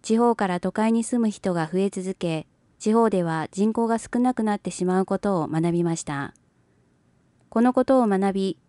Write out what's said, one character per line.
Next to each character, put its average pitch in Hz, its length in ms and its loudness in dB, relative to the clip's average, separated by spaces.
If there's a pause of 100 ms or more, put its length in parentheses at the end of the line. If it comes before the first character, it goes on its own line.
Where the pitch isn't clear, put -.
地 226 160 0
方 240 160 4
か 208 100 -2
ら 180 140 -2
都 185 120 -4
会 220 220 0
に 226 100 0
住 240 160 -2
む 226 120 2
人 185 240 -4
が 160 160 -2
増 185 80 0
え 196 100 2
続 190 240 -6
け、 160 320 -4 (320)
地 214 160 0
方 226 160 4
で 185 140 0
は 160 280 -4
人 214 220 0
口 233 140 -2
が 226 100 0
少 - 220 -6
な 254 160 2
く 220 80 -2
な 208 140 0
っ - 20 -8
て - 100 -8
し 180 160 -4
ま 185 160 2
う 185 60 0
こ 196 100 -2
と 190 240 0
を 147 60 -2
学 165 240 0
び 170 120 0
ま 165 120 0
し - 80 -10
た。 139 320 -8 (1120)
こ 226 120 0
の 247 120 4
こ 254 100 2
と 262 160 4
を 233 80 4
学 196 260 2
び 190 240 -2 (120)